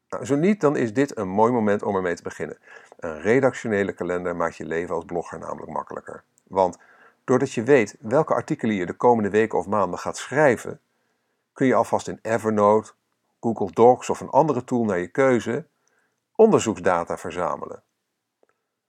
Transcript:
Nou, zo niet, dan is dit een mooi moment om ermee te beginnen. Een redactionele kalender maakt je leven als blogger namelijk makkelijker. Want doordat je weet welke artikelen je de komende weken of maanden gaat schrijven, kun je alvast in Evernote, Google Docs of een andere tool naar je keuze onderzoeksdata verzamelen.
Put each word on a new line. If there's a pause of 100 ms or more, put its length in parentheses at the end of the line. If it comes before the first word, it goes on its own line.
Nou,
zo
niet,
dan
is
dit
een
mooi
moment
om
ermee
te
beginnen. (420)
Een
redactionele
kalender
maakt
je
leven
als
blogger
namelijk
makkelijker. (200)
Want (460)
doordat
je
weet
welke
artikelen
je
de
komende
weken
of
maanden
gaat
schrijven, (760)
kun
je
alvast
in
Evernote, (480)
Google
Docs
of
een
andere
tool
naar
je
keuze (680)
onderzoeksdata
verzamelen. (1040)